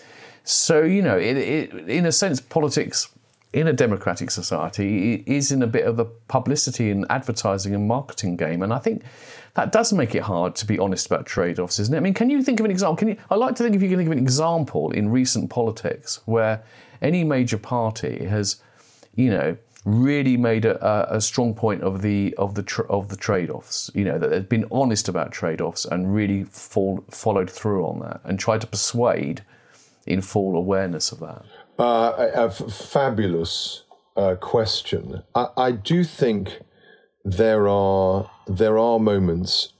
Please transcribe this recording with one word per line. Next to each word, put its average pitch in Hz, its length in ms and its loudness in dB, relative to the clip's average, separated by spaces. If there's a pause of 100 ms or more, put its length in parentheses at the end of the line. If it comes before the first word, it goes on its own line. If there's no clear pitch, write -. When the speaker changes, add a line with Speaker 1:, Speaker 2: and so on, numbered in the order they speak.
(440)
Speaker 1:
So, - 380 4
you 160 200 4
know, 110 160 4
it, 117 180 0
it, 98 520 -4
in 165 180 2
a 160 60 2
sense, 160 280 0
politics - 680 -2 (440)
in 156 140 2
a 156 60 4
democratic 101 580 0
society 98 960 -2
i-, - 40 -6
is 139 220 0
in 131 100 2
a 120 40 2
bit 113 180 0
of 117 140 0
a 117 60 2
publicity 123 880 -2
and 98 200 0
advertising 101 640 -2
and 104 120 0
marketing 110 500 -2
game. 85 260 -2
And 104 100 0
I 131 60 -2
think 226 240 -2 (520)
that - 180 -2
does 220 200 4
make 139 220 2
it 87 80 0
hard 90 340 -2
to 107 100 -6
be 104 120 0
honest 95 280 0
about - 200 -2
trade-offs, 90 540 -2
isn't 113 140 0
it? 165 40 0
I - 20 0
mean, 190 140 2
can 240 160 2
you 285 120 2
think 240 180 2
of 220 40 2
an 214 60 2
example? 185 260 0
Can 220 120 0
you, 214 80 -2 (140)
I'd 190 60 2
like 254 200 0
to 233 60 -2
think 233 140 2
if 190 60 4
you 196 60 2
can 185 100 2
think 175 80 2
of 160 60 0
an 143 60 0
example 131 720 0
in 104 180 0
recent 127 400 2
politics - 760 -4
where 110 380 2 (400)
any 170 220 2
major 127 340 2
party 110 680 -4
has, 101 360 -2 (520)
you 123 160 4
know, 85 260 0 (280)
really 127 520 4
made 113 280 2
a, 110 120 4 (100)
a, 107 300 2
a 110 40 2
strong 117 340 0
point 107 280 0
of 95 200 -2
the, 101 360 2
of 98 160 0
the 104 80 -4
tr-, - 200 -4
of 101 260 -2
the 98 80 -10
trade-offs, - 800 -4
you 98 100 0
know, 80 120 0
that 85 140 0
they've 98 180 0
been 113 220 2
honest 123 380 0
about 87 240 -4
trade-offs 82 520 -4
and 92 300 -2
really 101 300 0
fol-, - 680 -2
followed 98 400 0
through 98 340 -2
on 82 140 -4
that 82 240 -10
and 95 160 -4
tried 110 220 0
to 110 80 -6
persuade 92 720 0 (640)
in 95 140 0
full 95 360 0
awareness 92 540 0
of - 80 -16
that. 80 260 -14 (360)
Speaker 2:
Uh, 117 360 4
a, 120 260 0
a - 40 4
f-, - 260 -6
fabulous, 101 1120 -2 (340)
uh, 95 200 2
question. 95 880 -4 (100)
I, 123 220 0
I 127 160 2
do 160 320 0
think 107 560 -2 (640)
there 104 420 4
are, 98 640 2 (160)
there 107 320 2
are 113 220 4
moments 92 800 0